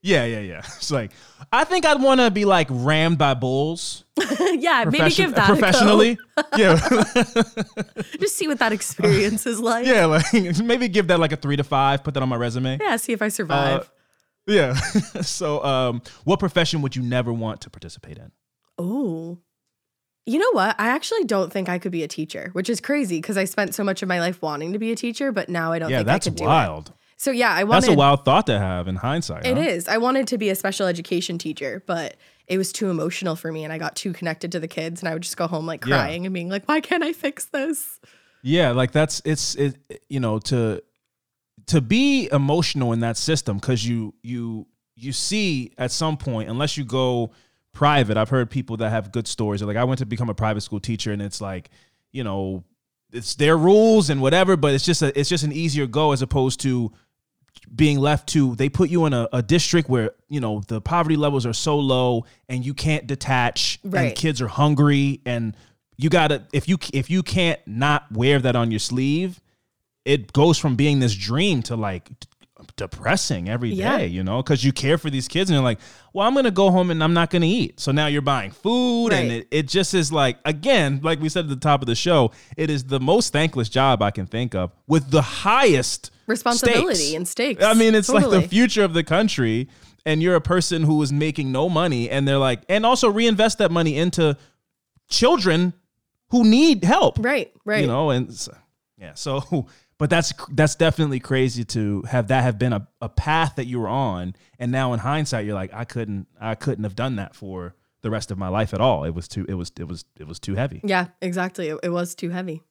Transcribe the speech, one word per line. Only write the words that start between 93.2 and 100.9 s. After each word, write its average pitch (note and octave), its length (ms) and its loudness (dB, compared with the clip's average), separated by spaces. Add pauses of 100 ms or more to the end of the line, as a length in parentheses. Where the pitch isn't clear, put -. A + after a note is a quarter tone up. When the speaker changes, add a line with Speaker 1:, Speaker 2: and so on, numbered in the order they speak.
Speaker 1:
that F#3+ 120 2
money E3 260 0
into D#3+ 380 2 (720)
children F3+ 640 4 (560)
who A#3+ 140 4
need A#3 400 6
help." A3+ 360 4
Speaker 2:
Right, B3 320 -2 (140)
right. G#3 160 0
Speaker 1:
You C#3 60 2
know, C#3 220 0
and B2+ 240 -2
so, - 200 -12 (440)
yeah, E2+ 160 -18
so, C#3 540 -4 (160)
<laughs> - 140 -20
but D3+ 120 -2
that's, E3+ 240 0 (180)
that's D3 240 2
definitely D3+ 440 0